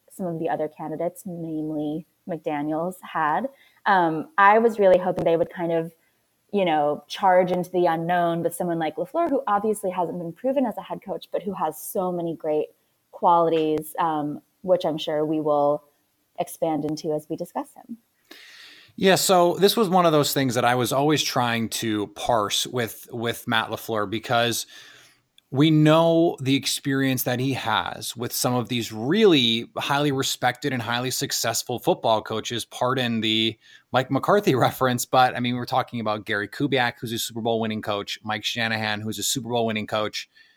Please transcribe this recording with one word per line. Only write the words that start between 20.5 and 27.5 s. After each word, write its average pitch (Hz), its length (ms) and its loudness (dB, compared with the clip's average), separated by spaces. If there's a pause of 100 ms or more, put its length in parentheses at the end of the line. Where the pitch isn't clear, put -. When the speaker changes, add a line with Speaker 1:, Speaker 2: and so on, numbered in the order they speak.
Speaker 2:
that 123 80 2
I 120 120 4
was 123 180 0
always 143 280 2
trying 117 480 0
to 104 380 -2
parse 104 580 -2
with, - 460 -6
with 117 340 -6
Matt 113 240 0
LaFleur, 107 400 -4
because 117 580 -2 (800)
we 147 220 4
know 165 680 4
the 135 140 0
experience 135 680 -2
that 123 160 -2
he 131 140 -2